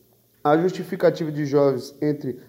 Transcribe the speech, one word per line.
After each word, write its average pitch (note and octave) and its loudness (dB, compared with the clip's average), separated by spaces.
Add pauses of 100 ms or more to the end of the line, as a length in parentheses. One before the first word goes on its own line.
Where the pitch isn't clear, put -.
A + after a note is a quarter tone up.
(440)
A D3+ 4
justificativa E3+ 0
de D3 -4
jovens C#3 2
entre D3 -4